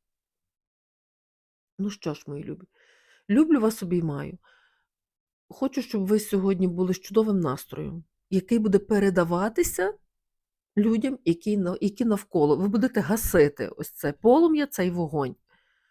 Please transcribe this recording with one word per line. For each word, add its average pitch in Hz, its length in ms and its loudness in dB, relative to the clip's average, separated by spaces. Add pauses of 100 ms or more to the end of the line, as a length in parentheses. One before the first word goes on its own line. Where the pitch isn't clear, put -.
(1800)
Ну 202 120 -6
що 165 240 -10
ж, - 120 -18
мої 147 180 -12
любі, 175 220 -14 (640)
люблю 294 300 4
вас, 220 220 0
обіймаю. 165 560 -4 (1120)
Хочу, 262 340 -6
щоб 196 240 -4
ви 208 140 2
сьогодні 190 480 0
були 180 260 -2
з 180 60 -6
чудовим 208 400 0
настроєм, 151 640 -6 (260)
який 190 280 0
буде 208 200 4
передаватися 202 1160 0 (800)
людям, 226 480 0
які 170 320 -2
на-, 185 240 -2
які 208 240 -2
навколо. 170 520 2
Ви 185 120 -2
будете 226 320 0
гасити 160 680 0
ось - 220 -12
це - 220 -6
полум'я, 294 540 4
цей 180 240 -2
вогонь. 147 460 -4 (540)